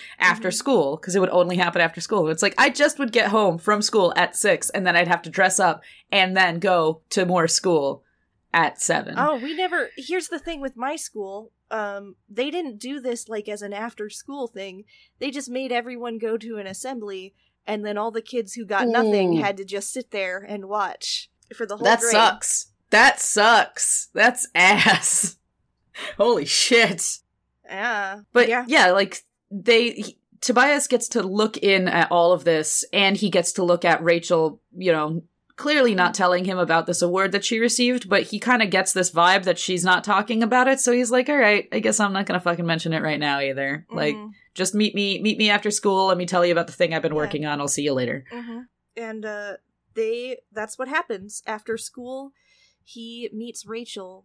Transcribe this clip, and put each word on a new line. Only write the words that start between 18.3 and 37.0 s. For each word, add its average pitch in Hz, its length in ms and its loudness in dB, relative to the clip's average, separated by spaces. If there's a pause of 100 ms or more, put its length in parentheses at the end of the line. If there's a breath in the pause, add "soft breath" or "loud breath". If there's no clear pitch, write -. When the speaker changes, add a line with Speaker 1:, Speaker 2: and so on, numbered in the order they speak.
Speaker 2:
who 233 120 -10
got 202 220 0
nothing 208 500 2
Speaker 1:
Ooh. 151 60 0
Speaker 2:
had 202 140 -2
to 196 80 -14
just 202 280 -8
sit 254 160 -10
there 190 300 -6
and 202 280 -12
watch - 640 -6 (260)
for 226 120 -6
the 202 100 -8
whole 185 80 -2
Speaker 1:
That 233 140 6
Speaker 2:
grade. 233 120 0
Speaker 1:
sucks. - 540 2 (240)
That 214 320 6
sucks. - 960 2
That's 240 400 2
ass. - 840 4 (400)
<laughs> - 400 -14
Holy 208 280 2
shit. - 720 2 (460)
Speaker 2:
Yeah. 202 560 -6 (120)
Speaker 1:
But, 240 160 4
Speaker 2:
Yeah. 247 180 -2
Speaker 1:
yeah, 240 240 4
like, 190 300 0 (300)
they, 226 400 2
he, - 280 -12 (220)
Tobias 277 460 2
gets 233 220 0
to 226 120 -2
look 208 360 -2
in 190 300 2
at 170 240 2
all 175 200 6
of 180 140 2
this, 160 460 2
and 196 240 2
he 196 140 0
gets 170 240 0
to 196 100 -2
look 175 220 2
at 170 180 4
Rachel, 165 560 2 (160)
you 180 160 0
know, 160 300 -2 (340)
clearly 277 380 2
not 180 200 2
Speaker 2:
Mm-hmm. - 40 -6
Speaker 1:
telling 180 280 2
him 190 120 -4
about 165 300 2
this 175 140 -2